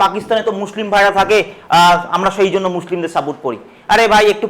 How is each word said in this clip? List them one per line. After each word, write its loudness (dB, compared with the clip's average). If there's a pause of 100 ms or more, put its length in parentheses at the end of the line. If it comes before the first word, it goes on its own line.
পাকিস্তানে -2
তো 0 (100)
মুসলিম -8
ভাইরা 4
থাকে, 2 (380)
আহ, 6 (200)
আমরা -2
সেই 2
জন্য -2 (100)
মুসলিমদের -6
সাপোর্ট -4
করি। -6 (340)
আরে 4
ভাই, 2 (100)
একটু -6